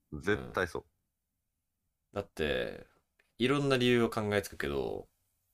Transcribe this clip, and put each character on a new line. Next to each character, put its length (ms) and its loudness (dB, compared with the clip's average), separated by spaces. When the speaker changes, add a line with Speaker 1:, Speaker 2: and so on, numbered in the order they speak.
Speaker 1:
う。 100 -8
絶 320 -2
対 140 0
そ 120 -6
う。 60 -14
Speaker 2:
う 40 -6
ん。 40 -4
だ 0 -
っ 100 -8
て、 560 -2
い 100 2
ろ 120 2
ん 100 0
な 80 4
理 100 4
由 160 6
を 60 2
考 240 -2
え 80 4
つ 80 -6
く 80 -18
け 100 -4
ど、 400 -4